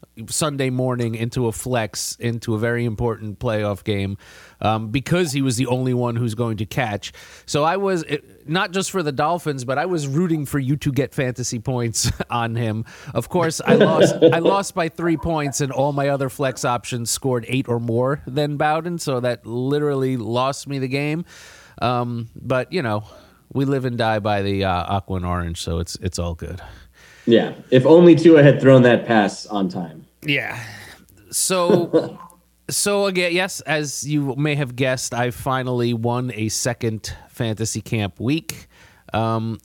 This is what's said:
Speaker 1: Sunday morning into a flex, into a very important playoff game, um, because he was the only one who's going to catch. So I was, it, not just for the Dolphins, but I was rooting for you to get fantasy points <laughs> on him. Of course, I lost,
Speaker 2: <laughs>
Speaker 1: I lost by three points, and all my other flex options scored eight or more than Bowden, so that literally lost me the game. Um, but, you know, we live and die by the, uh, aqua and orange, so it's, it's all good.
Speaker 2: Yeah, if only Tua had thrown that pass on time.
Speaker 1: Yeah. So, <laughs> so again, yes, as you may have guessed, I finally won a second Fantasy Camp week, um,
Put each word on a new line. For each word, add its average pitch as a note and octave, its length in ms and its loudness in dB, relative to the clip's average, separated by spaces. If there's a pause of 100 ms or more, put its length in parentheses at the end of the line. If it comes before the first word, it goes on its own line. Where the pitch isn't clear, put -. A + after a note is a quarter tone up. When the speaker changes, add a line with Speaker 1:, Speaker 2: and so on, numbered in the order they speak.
(280)
Speaker 1:
Sunday C#3 420 -2
morning B2 460 -2
into A#2+ 320 -2
a A2+ 40 -2
flex, - 680 -4
into A#2 360 -4
a G#2+ 60 0
very A#2+ 260 0
important A2 540 -4
playoff G#2+ 440 -2
game, G2 340 -2 (440)
um, A2 300 0
because D3+ 400 0
he C#3 100 -2
was C3 160 0
the B2+ 80 0
only B2+ 280 0
one A#2+ 220 0
who's A#2 200 -2
going A2+ 220 -2
to G#2+ 80 -4
catch. G#2+ 460 -4 (360)
So D3 160 -2
I E3+ 140 0
was, F#3+ 260 0
it, - 440 -10
not F#3 240 -2
just F#3+ 200 -4
for F#3+ 100 -2
the D3 100 -2
Dolphins, D3 540 -2
but C3 140 -2
I E3+ 80 0
was D#3+ 200 -2
rooting D#3+ 380 0
for C#3+ 140 -2
you C3+ 180 0
to D3 140 -2
get C3 240 0
fantasy B2+ 440 -4
points A#2+ 520 -2 (100)
<laughs> - 80 -8
on A#2 260 -2
him. A2+ 300 -2 (300)
Of A#2 120 -4
course, E3 380 -2
I - 100 4
lost, D#3 400 6
Speaker 2:
<laughs> D#3+ 180 6
Speaker 1:
I E3+ 60 2
lost G3 360 0
by E3+ 120 0
three E3 300 -2
points, D3+ 440 -2
and C3 100 -2
all C#3 220 0
my C#3+ 160 0
other C#3 200 0
flex C3 340 -4
options A#2+ 460 -2
scored B2 380 -2
eight B2+ 200 -2
or A#2+ 120 0
more B2 480 0
than D3 300 -2
Bowden, D#3+ 420 -2
so C3 200 -2
that A#2+ 280 -4
literally C3+ 680 0
lost B2 520 -2
me C#3 120 -6
the C3 100 -4
game. D3 360 -4 (560)
Um, A#2+ 540 -4
but, B2+ 360 -4
you F3 120 -2
know, G#2+ 200 -2 (480)
we C3+ 140 0
live C3+ 180 0
and A#2+ 140 -2
die A2 220 0
by G#2 240 0
the, G2 200 0
uh, F#2+ 60 0 (260)
aqua F#2+ 220 -4
and F2+ 80 -4
orange, F2 360 -4
so E2+ 180 -4
it's, - 180 -6
it's - 220 -6
all F2 160 -4
good. E2 260 -12 (640)
Speaker 2:
Yeah, G#2+ 280 4 (180)
if B2+ 140 6
only E3+ 300 10
Tua D#3 280 8
had C3+ 180 8
thrown C3 220 10
that A#2 220 6
pass G#2+ 420 0
on G2+ 200 -2
time. F2 380 -10 (160)
Speaker 1:
Yeah. B2 380 -4 (720)
So, F3 880 2 (260)
<laughs> - 240 -20
so G3+ 360 0
again, F3+ 280 0
yes, F#3 280 -2
as D3 460 -4
you C#3+ 280 -2
may D3 200 0
have C3 200 -4
guessed, B2+ 380 -2
I A#2+ 180 -2
finally B2+ 640 -2
won A#2+ 400 -2
a G#2+ 160 -4
second A2+ 680 -4 (140)
Fantasy A2 520 -4
Camp G#2 380 -4
week, - 480 -4 (460)
um, A2+ 520 -2